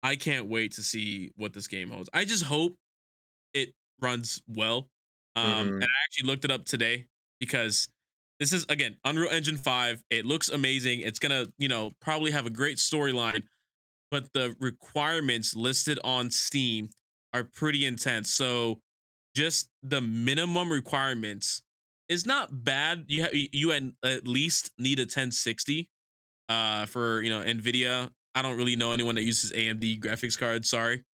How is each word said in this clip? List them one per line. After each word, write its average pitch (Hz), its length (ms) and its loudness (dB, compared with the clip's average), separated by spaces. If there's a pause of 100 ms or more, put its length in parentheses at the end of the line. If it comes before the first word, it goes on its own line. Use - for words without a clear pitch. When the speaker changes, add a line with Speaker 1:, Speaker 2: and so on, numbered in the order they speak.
Speaker 1:
I 135 120 2
can't 139 320 -2
wait 110 260 0
to 107 100 -12
see 104 520 -4
what 104 180 -6
this 101 140 -12
game 95 220 -6
holds. 95 240 -10
I 190 120 2
just 202 180 0
hope 156 340 2 (760)
it 135 200 -2 (280)
runs 123 460 -2
well. 113 420 0 (460)
Um, 113 100 2
Speaker 2:
Mm-hmm. 110 300 2
Speaker 1:
and 98 80 0
I 127 120 2 (100)
actually 139 220 -2
looked 135 180 0
it 135 60 2
up 123 140 -2
today 120 420 0 (320)
because 113 500 0 (500)
this 147 140 2
is, 175 160 2
again, 139 340 0
Unreal 160 280 2
Engine 156 260 0
five. 123 520 0
It 117 160 2
looks 151 240 0
amazing. 131 520 0
It's 110 180 -4
gonna, 135 280 0 (100)
you 139 100 0
know, 110 320 -2
probably 156 320 0
have 147 140 0
a 120 60 -2
great 131 260 0
storyline, 123 680 0 (680)
but 139 220 -4
the 123 260 0
requirements 135 960 0
listed 131 480 0
on 123 280 0
Steam 113 580 0 (440)
are 123 120 0
pretty 143 400 -2
intense. 120 460 -2
So 120 480 2 (560)
just 156 340 0 (120)
the 135 200 0
minimum 147 720 2
requirements 127 920 -2 (460)
is 175 180 2
not 220 360 0
bad. 151 440 0
You 147 160 0
ha-, 170 100 0
you 143 380 2
at, 143 120 2 (200)
at 127 240 0
least 139 500 0
need 131 220 2
a 127 80 2
ten 127 240 -2
sixty, 143 580 -2 (600)
uh, 110 360 0
for, 113 380 0
you 113 80 2
know, 107 100 0
Nvidia. 123 680 0 (240)
I 131 80 2
don't 127 140 -2
really 123 180 2
know 117 160 2
anyone 117 240 0
that 110 80 0
uses 113 280 0
A 110 180 0
M 110 100 -2
D 110 200 0
graphics 110 380 -4
cards. 113 320 0
Sorry. 120 340 0 (100)